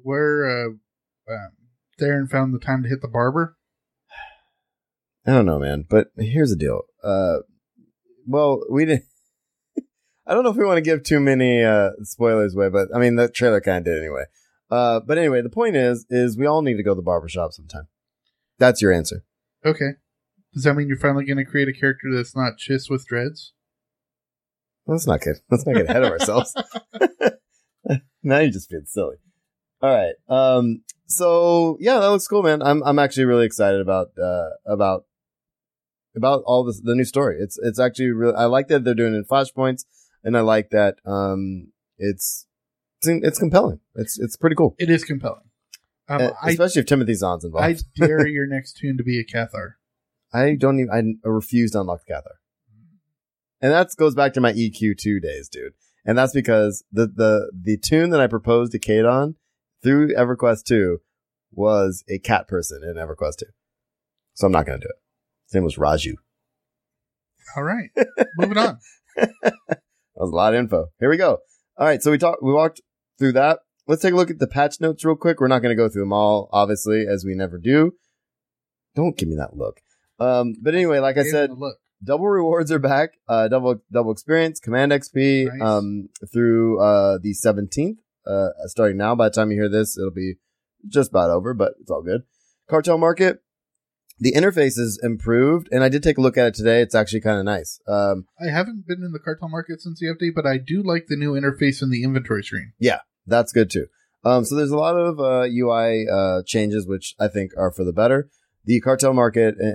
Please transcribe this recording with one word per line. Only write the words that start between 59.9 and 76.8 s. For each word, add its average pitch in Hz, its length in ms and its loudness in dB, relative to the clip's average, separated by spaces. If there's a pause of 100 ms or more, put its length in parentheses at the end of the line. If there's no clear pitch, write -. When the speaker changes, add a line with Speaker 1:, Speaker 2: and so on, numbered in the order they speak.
Speaker 2:
EverQuest 120 520 0
two 92 320 2 (560)
was 98 560 0
a 98 100 -6
cat 110 300 0
person 78 340 -6
in 73 140 -10
EverQuest 76 400 -8
two. - 80 -14 (880)
So - 140 -2
I'm 95 40 4
not 78 140 2
gonna 65 140 -8
do - 100 -14
it. - 60 -12 (500)
His - 80 -20
name 95 100 2
was 78 140 -4
Raju. 76 380 -2 (1400)
Speaker 1:
All 143 80 -6
right. 196 320 -6
Speaker 2:
<laughs> 240 420 -2
Speaker 1:
Moving 196 200 0
on. 214 220 0 (360)
Speaker 2:
That - 380 -2 (640)
was 87 160 -4
a 80 40 -4
lot 107 180 2
of 120 60 2
info. 92 280 -2 (120)
Here 123 100 2
we 160 80 2
go. 160 200 2 (400)
All 147 100 2
right. 143 140 0
So 151 100 2
we 147 60 4
talked, 135 260 0
we 131 80 0
walked 156 300 0 (360)
through 135 160 2
that. 143 260 2 (280)
Let's 156 140 0
take 185 120 2
a - 40 2
look 180 120 2
at 160 100 -8
the 131 80 -2
patch 147 340 -2
notes 160 240 -4
real 160 100 2
quick. 165 240 -2
We're 131 80 2
not 127 140 2
gonna 120 140 0
go 113 140 2
through 101 140 -4
them 98 100 -4
all, 104 380 2
obviously, 104 560 0